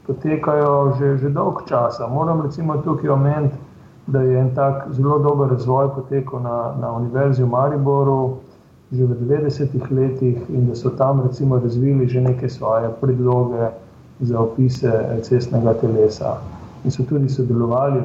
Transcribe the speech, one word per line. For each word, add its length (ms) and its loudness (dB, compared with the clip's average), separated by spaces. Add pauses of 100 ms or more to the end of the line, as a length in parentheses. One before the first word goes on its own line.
potekajo 920 2
že, 180 2
že 120 -2
dolgo 400 -2
časa. 380 -2
Moram 360 0
recimo 340 -4
tukaj 340 -2
omeniti, 460 0 (500)
da 140 0
je 200 2
en 140 0
tak 360 0
zelo 280 2
dober 320 2
razvoj 440 2
potekal 480 -6
na, 380 -4
na 120 -6
Univerzi 500 0
v 60 2
Mariboru 880 2 (540)
že 140 2
v 80 0
devetdesetih 760 -2
letih 640 0
in 160 2
da 60 -2
so 160 -2
tam 320 2
recimo 360 0
razvili 500 2
že 120 0
neke 280 0
svoje 420 -2 (100)
predloge 680 2 (500)
za 200 0
opise, 480 2
eh, 340 0
cestnega 520 2
telesa. 640 0 (480)
In 60 0
so 120 -4
tudi 260 0
sodelovali 760 0